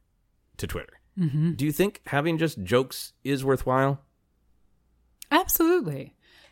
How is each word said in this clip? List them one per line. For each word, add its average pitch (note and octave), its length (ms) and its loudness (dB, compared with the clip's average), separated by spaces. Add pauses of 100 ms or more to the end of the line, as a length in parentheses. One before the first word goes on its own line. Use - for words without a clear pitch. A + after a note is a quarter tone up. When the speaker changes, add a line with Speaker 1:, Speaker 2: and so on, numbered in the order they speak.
(580)
Speaker 1:
to - 80 -8
Twitter. - 340 -10 (180)
Speaker 2:
Mm-hmm. D#3 340 0
Speaker 1:
Do A#2+ 120 -4
you D3+ 80 0
think G3 360 0
having D#3 280 0
just D#3 260 -2
jokes B2 520 -2 (100)
is C3 180 -2
worthwhile? C3+ 600 2 (1300)
Speaker 2:
Absolutely. D#4+ 840 2 (380)